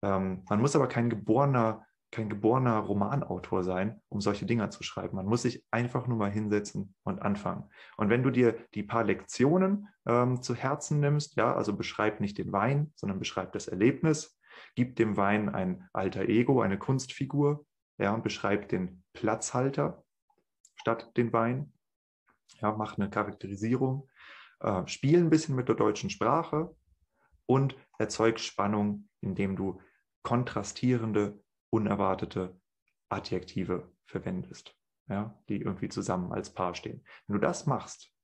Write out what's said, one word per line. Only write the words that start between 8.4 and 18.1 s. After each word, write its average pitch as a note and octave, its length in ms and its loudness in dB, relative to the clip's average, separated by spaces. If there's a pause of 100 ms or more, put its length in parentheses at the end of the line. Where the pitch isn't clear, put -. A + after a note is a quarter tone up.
die G#2 80 -6
paar A#2 220 0
Lektionen, F#3 840 2 (180)
ähm, B2 360 4
zu B2 120 -2
Herzen D3 460 0
nimmst, D3 360 2
ja, A2+ 180 4
also - 220 0
beschreib - 440 0
nicht G2+ 180 -2
den F#2+ 140 -6
Wein, C#3 420 2
sondern G2 240 -4
beschreib - 340 -6
das G#2 140 -6
Erlebnis, C#3+ 720 2 (360)
gib B2+ 220 0
dem G#2+ 200 2
Wein G2+ 320 2
ein F#2 440 -4
Alter F#2+ 360 -2
Ego, B2 320 4
eine G2 180 0
Kunstfigur, C#3+ 880 -2 (320)
ja, G2+ 160 2